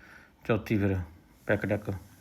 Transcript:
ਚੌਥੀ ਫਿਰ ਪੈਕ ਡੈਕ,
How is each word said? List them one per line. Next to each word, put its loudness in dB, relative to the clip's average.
ਚੌਥੀ 2
ਫਿਰ 2
ਪੈਕ 0
ਡੈਕ, -2